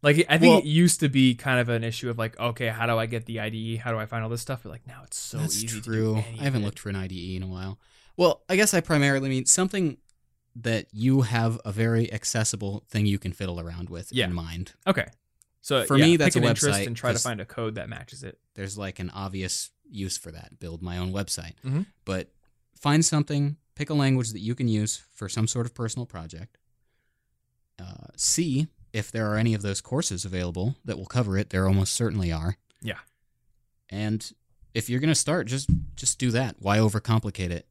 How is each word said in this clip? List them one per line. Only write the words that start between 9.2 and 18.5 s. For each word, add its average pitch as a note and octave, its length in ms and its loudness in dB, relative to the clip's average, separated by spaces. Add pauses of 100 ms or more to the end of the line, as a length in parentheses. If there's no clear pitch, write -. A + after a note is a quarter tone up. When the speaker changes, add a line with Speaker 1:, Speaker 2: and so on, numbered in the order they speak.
Speaker 2:
mean C3 160 -2
something F#3 500 2 (580)
that A2+ 380 -2
you C3 300 4
have A2+ 420 0
a G#2 80 -6
very A#2 400 2
accessible G#2 760 -4
thing G#2 180 0
you G2+ 120 2
can F#2 140 -6
fiddle F2 260 -6
around E2+ 320 -10
with E2+ 220 -12
Speaker 1:
Yeah. A#2+ 140 0
Speaker 2:
in F2 80 -2
mind. E2+ 400 -8 (120)
Speaker 1:
Okay. - 200 0 (560)
So, B2+ 240 0
Speaker 2:
For C#3 100 2
Speaker 1:
yeah, D3 80 8
Speaker 2:
me, E3+ 140 8
that's C#3+ 160 4
Speaker 1:
pick A#2+ 80 4
Speaker 2:
a - 20 2
Speaker 1:
an A#2+ 60 6
interest A2+ 300 2
Speaker 2:
website, G2 60 -2
Speaker 1:
and A#2 100 -6
try B2 140 -2
to A#2 40 2
Speaker 2:
'cause A#2 100 -2
Speaker 1:
find A2+ 160 -4
a - 60 -10
code A2 300 -6
that G2 120 -8
matches A#2+ 340 -14
it. - 160 -16 (160)